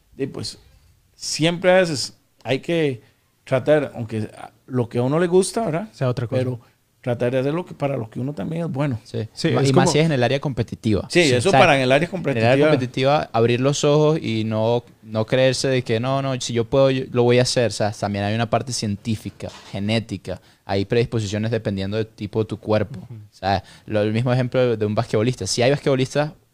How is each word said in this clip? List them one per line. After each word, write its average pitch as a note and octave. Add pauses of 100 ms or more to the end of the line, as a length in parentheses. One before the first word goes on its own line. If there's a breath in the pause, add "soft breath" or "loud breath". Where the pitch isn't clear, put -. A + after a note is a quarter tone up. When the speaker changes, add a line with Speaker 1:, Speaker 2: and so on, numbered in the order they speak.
(160)
Speaker 1:
de, C3+
pues, - (580)
siempre F3
a F#3
veces E3 (300)
hay C3
que D3+ (440 soft breath)
tratar, C#3
aunque A2 (360)
lo B2
que A#2
a A#2+
uno C#3
le F3+
gusta, F#3
¿verdad? G3
Speaker 2:
Sea C3
otra A#2+
cosa. C3
Speaker 1:
Pero B2+ (400 soft breath)
tratar B2
de C3
hacer C#3+
lo F3+
que, -
para C#3
lo A2
que B2
uno C#3
también E3
es -
bueno. C3
Speaker 3:
Sí. A2+
Speaker 2:
Sí, -
Speaker 3:
Ma-, C3
Speaker 2:
es C3+
Speaker 3:
y -
más C3+
Speaker 2:
como E3
Speaker 3:
si D3
es D#3+
en D#3+
el B2
área B2+
competitiva. A#2+
Speaker 1:
Sí, F3
Speaker 3:
Sí. C3+
Speaker 1:
eso B2
Speaker 3:
O -
sea, C3+
Speaker 1:
para E3
en C3+
el B2+
área D3+
Speaker 3:
en -
el D3+
área A#2
Speaker 1:
competitiva. C#3
Speaker 3:
competitiva, C3+
abrir A#2
los C#3+
ojos D3+
y A2
no, A2 (180)
no A2
creerse C3
de B2+
que A2+
no, C3+
no, C3
si -
yo A#2
puedo, C3+
yo C3
lo B2
voy A#2+
a B2
hacer. B2
O G#2
sea, G#2
también G2+
hay G#2
una A2+
parte B2
científica, G#2 (240)
genética. G2+ (260 soft breath)
Hay G2+
predisposiciones A2
dependiendo G#2
del A2
tipo -
de G#2+
tu G#2
cuerpo. G#2+
Speaker 2:
Ujú. -
Speaker 3:
O G#2
sea, F#2 (220 loud breath)
lo, G#2+
el G#2+
mismo A#2+
ejemplo B2+
de, B2
de G#2+
un G#2
basquetbolista. A2+
Sí -
hay B2+
basquetbolistas C#3+ (220)